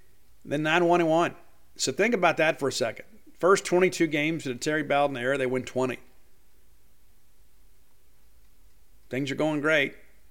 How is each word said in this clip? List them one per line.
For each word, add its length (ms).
Then 180
nine 220
one 160
and 80
one. 260
So 140
think 220
about 240
that 220
for 80
a 60
second. 320
First 260
twenty-two 420
games 380
of 80
the 60
Terry 240
Bowden 340
era, 200
they 80
win 180
twenty. 340
Things 200
are 60
going 240
great, 360